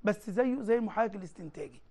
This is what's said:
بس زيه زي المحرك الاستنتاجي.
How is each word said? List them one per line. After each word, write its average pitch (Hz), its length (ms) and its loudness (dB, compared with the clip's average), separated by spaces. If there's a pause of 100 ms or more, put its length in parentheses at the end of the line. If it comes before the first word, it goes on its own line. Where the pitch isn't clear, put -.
بس 208 260 0
زيه 254 320 2
زي 226 140 4
المحرك 220 400 0
الاستنتاجي. 170 760 -12